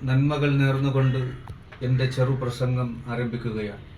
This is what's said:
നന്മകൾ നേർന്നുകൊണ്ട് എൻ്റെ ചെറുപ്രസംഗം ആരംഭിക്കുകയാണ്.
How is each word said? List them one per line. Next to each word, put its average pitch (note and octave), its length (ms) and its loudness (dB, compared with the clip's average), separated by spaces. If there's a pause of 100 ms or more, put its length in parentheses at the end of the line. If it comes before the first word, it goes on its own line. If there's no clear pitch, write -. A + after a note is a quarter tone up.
(100)
നന്മകൾ C#3+ 420 4 (100)
നേർന്നുകൊണ്ട് C3+ 580 2 (680)
എൻ്റെ B2+ 200 2 (100)
ചെറുപ്രസംഗം B2+ 720 0 (240)
ആരംഭിക്കുകയാണ്. A2 720 -4 (140)